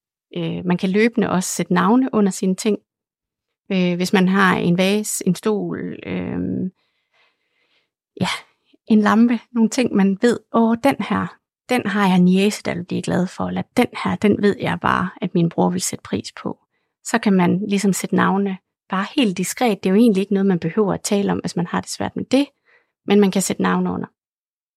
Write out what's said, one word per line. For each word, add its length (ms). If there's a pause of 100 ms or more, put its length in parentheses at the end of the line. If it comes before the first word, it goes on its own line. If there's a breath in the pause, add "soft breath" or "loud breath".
(380)
øh, 280
man 120
kan 120
løbende 400
også 200
sætte 240
navne 400
under 180
sine 240
ting. 220 (920)
Øh, 240
hvis 180
man 140
har 300
en 200
vase, 500
en 80
stol, 720
øhm, 640 (1500)
ja, 60 (600 loud breath)
en 140
lampe, 380 (120)
nogle 180
ting, 260
man 260
ved, 180 (140)
"Åh, 300
den 160
her, 380 (320)
den 180
har 200
jeg 80
en 100
niece, 400
der 100
vil 100
blive 160
glad 260
for," 200
eller, 140 (160)
"Den 100 (160)
her, 120
den 260
ved 180
jeg 200
bare, 300 (120)
at 120
min 160
bror 200
vil 120
sætte 220
pris 280
på." 280 (440)
Så 160
kan 140
man 340
ligesom 260
sætte 220
navne 420 (320)
bare 160 (100)
helt 220
diskret. 460
Det 60
er 40
jo 60
egentlig 220
ikke 120
noget, 120
man 140
behøver 340
at 80
tale 300
om, 60
hvis 180
man 120
har 140
det 80
svært 260
med 100
det, 220 (580)
men 140
man 120
kan 100
sætte 200
navne 300
under. 160 (680)